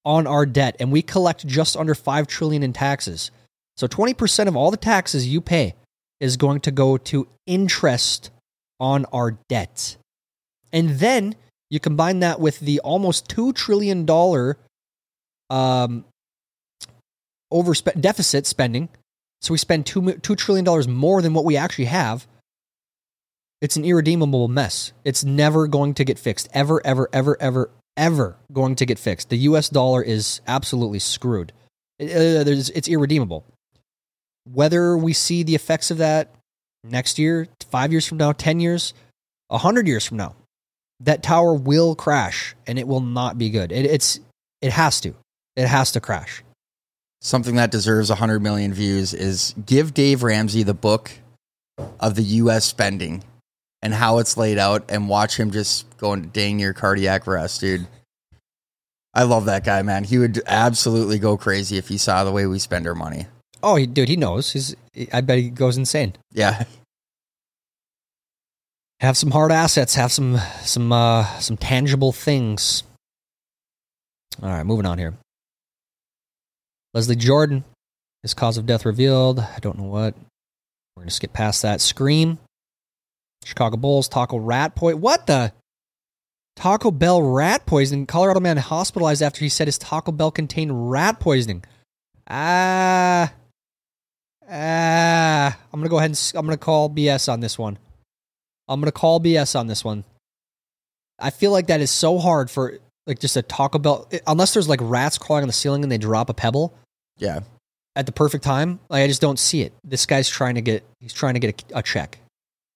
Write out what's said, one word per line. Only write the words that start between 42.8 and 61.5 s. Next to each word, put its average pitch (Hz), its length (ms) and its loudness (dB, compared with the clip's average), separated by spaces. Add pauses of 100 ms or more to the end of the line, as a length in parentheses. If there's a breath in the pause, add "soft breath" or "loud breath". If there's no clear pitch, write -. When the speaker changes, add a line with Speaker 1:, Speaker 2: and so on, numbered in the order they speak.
Speaker 1:
will 131 120 0
not 123 360 -4
be 117 140 -2
good. 98 200 -2
It, 123 140 -2
it's, 143 340 0 (440)
it 131 100 -2
has 156 300 2
to. 87 120 -8 (400)
It 131 120 0
has 131 260 2
to 117 80 -4
crash. - 420 -8 (800)
Speaker 2:
Something 120 340 0
that 120 160 4
deserves 110 380 2
a 107 40 2
hundred 110 260 0
million 104 320 -2
views 98 420 0
is 92 400 -4 (100)
give 143 300 2
Dave 139 280 4
Ramsey 110 400 2
the 101 120 0
book 110 360 0 (880)
of 110 160 0
the 113 80 2
U 113 280 4
S 110 160 2
spending 98 580 -4 (580)
and 110 100 -2
how 113 260 2
it's - 180 0
laid 107 220 0
out, 101 320 2
and 104 180 -2
watch 104 280 0
him 110 140 -2
just 104 360 -4 (100)
go 104 160 -2
into 90 160 -6
dang 101 280 -2
near 98 160 0
cardiac 95 540 0
arrest, 90 340 -4
dude. 90 260 -2 (1300)
I 123 120 2
love 117 220 2
that 98 180 -2
guy, 98 180 0
man. 101 220 -2
He 120 140 2
would 117 280 2
absolutely 113 720 2
go 104 180 2
crazy 98 420 -2